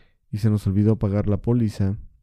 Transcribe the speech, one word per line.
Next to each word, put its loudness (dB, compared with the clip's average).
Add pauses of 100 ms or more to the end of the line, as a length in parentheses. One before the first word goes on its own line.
(320)
Y -6
se 0
nos 0
olvidó 2
pagar -2
la 2
póliza. 0 (260)